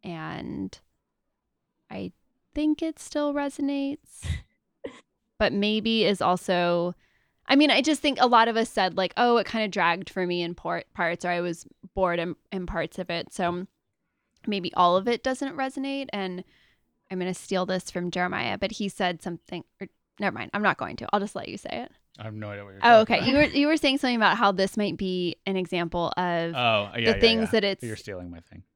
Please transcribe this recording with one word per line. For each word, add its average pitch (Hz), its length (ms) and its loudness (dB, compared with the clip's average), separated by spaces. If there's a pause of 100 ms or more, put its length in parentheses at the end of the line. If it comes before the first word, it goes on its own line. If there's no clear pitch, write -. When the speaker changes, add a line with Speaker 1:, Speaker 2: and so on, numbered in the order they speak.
Speaker 1:
And 160 720 -8 (1120)
I 190 220 -10 (420)
think 302 280 0
it 320 180 -4
still 294 340 -2
resonates, 277 920 -4 (540)
<laughs> - 600 -20
but 202 140 2
maybe 214 520 0
is 196 160 2
also, 175 760 0 (520)
I 269 80 4
mean, 285 160 6
I 226 100 4
just 294 200 2
think 277 180 0
a 254 80 6
lot 233 200 6
of 226 100 0
us 226 120 0
said, 185 280 0
like, 185 200 0
"Oh, 240 200 4
it 202 100 0
kinda 220 220 -2
dragged 175 400 0
for 185 180 -2
me 175 140 -2
in 170 140 -4
por-, 170 280 -6 (100)
parts," 170 320 -2
or, 180 40 0
"I 175 120 0
was 175 240 -6 (300)
bored 175 240 2
in, 170 160 -4 (160)
in 185 140 -6
parts 165 340 -6
of 175 100 -8
it." 170 240 -6
So 175 320 -2 (840)
maybe 202 260 -4
all 180 240 4
of 190 100 0
it 233 160 -2
doesn't 262 340 -4
resonate. 269 540 -6
And 185 320 -6 (680)
I'm 185 100 -6
gonna 180 140 -2
steal 185 320 -2
this 185 260 -4
from 180 200 -4
Jeremiah, 180 460 -2
but 202 160 -4
he 202 160 -4
said 180 320 -4
something, 175 420 -10 (180)
or, 185 60 -12 (320)
never 202 180 -2
mind, - 160 -10
I'm 208 80 -2
not 196 160 2
going - 200 -8
to. - 160 -10
I'll 208 80 4
just - 140 -8
let - 120 -8
you - 100 -10
say - 120 -14 (140)
it. - 80 -16 (280)
Speaker 2:
I 107 40 -12
have 110 100 -10
no 107 160 -10
idea 101 160 -12
what 101 60 -20
you're 98 120 -20
Speaker 1:
Oh, 226 220 10
Speaker 2:
talking 220 100 0
Speaker 1:
okay. - 40 2
Speaker 2:
about. 202 100 0
Speaker 1:
You 277 80 4
were, 294 80 8
you 285 220 2
were 320 100 4
saying 277 220 2
something 247 180 0
about 202 200 4
how 214 140 4
this 190 240 0
might 208 220 -2
be 180 480 -2
an 190 100 -2
example 175 520 -2 (100)
of 170 360 -2
Speaker 2:
Oh, 113 380 2
yeah, - 40 -
Speaker 1:
the 120 60 -4
Speaker 2:
yeah, 220 180 4
Speaker 1:
things 226 240 4
Speaker 2:
yeah. 214 80 -2
Speaker 1:
that 220 120 2
it's 196 200 -2
Speaker 2:
You're 113 120 -6
stealing 90 340 -12
my 85 120 -16
thing. - 220 -20 (120)